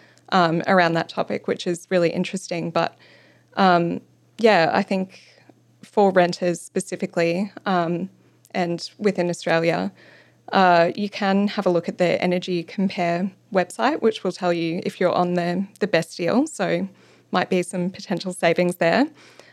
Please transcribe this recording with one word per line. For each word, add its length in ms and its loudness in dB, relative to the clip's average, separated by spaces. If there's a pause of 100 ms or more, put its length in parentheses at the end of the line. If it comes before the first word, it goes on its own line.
(300)
um, 360 2
around 280 4
that 140 -2
topic, 380 -6
which 220 -4
is 200 -6
really 220 2
interesting. 600 -6
But, 260 -2 (600)
um, 440 4 (380)
yeah, 360 6
I 80 2
think 400 -4 (640)
for 260 2
renters 500 2
specifically, 880 -4 (140)
um, 460 -2 (400)
and 480 -4
within 320 0
Australia, 640 -2 (600)
uh, 440 6
you 120 -4
can 400 0
have 180 -4
a 40 4
look 180 0
at 100 -10
the 240 2
Energy 420 -2
Compare 640 -2 (220)
website, 500 0
which 220 0
will 80 -2
tell 200 -2
you 320 -2
if 160 -6
you're 120 2
on 220 0
the, 320 -2 (140)
the 60 0
best 300 -2
deal. 300 0
So 420 -4 (420)
might 200 -2
be 120 0
some 280 -4
potential 420 -8
savings 440 0
there. 300 2 (460)